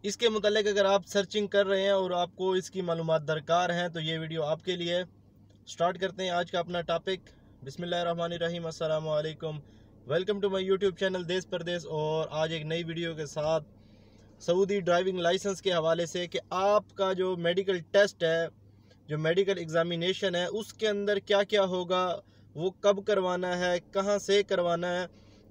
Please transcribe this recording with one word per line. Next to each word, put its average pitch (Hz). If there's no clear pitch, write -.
इसके 226
मुतालिक 208
अगर 202
आप 196
सर्चिंग 202
कर 202
रहे 190
हैं 196
और 185
आपको 180
इसकी 185
मालूमात 165
दरकार 160
हैं 175
तो 170
ये 160
वीडियो 160
आपके 160
लिए 175
है। 180
स्टार्ट 175
करते 185
हैं 180
आज 175
का 180
अपना 175
टॉपिक। 165
बिस्मिल्लाहिर्रहमानिर्रहीम, 170
अस्सलाम 156
वालेकुम, 156
welcome 185
to 202
my 190
YouTube 190
channel 185
देश 180
परदेश। 175
और 156
आज 156
एक 160
नई 160
वीडियो 165
के 156
साथ 156
सऊदी 190
ड्राइविंग 180
लाइसेंस 180
के 190
हवाले 165
से 180
कि 170
आपका 196
जो 185
मेडिकल 180
टेस्ट 196
है, 165
जो 151
मेडिकल 180
एग्जामिनेशन 170
है, 175
उसके 220
अंदर 202
क्या 202
क्या 202
होगा, 180
वो 180
कब 202
करवाना 185
है, 180
कहाँ 196
से 202
करवाना 175
है, 180